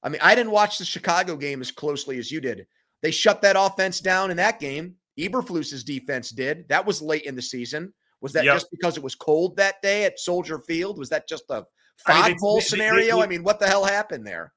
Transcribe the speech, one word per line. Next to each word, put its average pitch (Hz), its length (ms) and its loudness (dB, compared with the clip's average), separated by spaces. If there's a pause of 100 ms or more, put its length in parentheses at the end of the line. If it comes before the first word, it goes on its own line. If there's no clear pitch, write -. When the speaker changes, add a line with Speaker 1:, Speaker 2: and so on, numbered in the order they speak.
Speaker 1:
I 139 80 -4
mean, 151 120 -4
I 185 140 0
didn't 226 160 0
watch 208 260 2
the 185 60 -10
Chicago 180 500 -2
game 139 260 -6
as 127 120 -10
closely 139 460 -6
as 117 120 -10
you 156 100 -6
did. 117 260 -8 (340)
They 160 100 0
shut 196 320 4
that 196 160 6
offense 190 420 2
down 185 300 2
in 175 60 -4
that 214 240 0
game. 156 360 -8 (220)
Eberflus's 165 640 -4
defense 131 460 -4
did. 135 380 -4
That 180 180 4
was 190 160 -2
late 151 220 -2
in 139 100 -8
the 123 80 -8
season. 131 500 -8 (280)
Was 139 120 -8
that 156 120 2
Speaker 2:
Yep. 143 100 8
Speaker 1:
just - 160 -2
because 170 260 -2
it 147 60 -10
was 135 120 -8
cold 165 420 2
that 196 260 2
day 202 220 2
at - 140 0
Soldier 175 420 -4
Field? 170 380 -4
Was 135 120 -8
that 156 180 -2
just 156 220 -10
a 113 160 -6 (400)
Speaker 2:
I 160 160 6
mean, 196 100 4
they, 175 60 -4
Speaker 1:
foghole 202 180 2
Speaker 2:
they, 226 40 4
they, - 60 -2
Speaker 1:
scenario? 220 500 2
Speaker 2:
they 220 60 4
Speaker 1:
I 208 40 2
mean, 175 160 -4
what 208 180 2
the 202 60 2
hell 196 180 4
happened 196 420 -2
there? 82 300 -10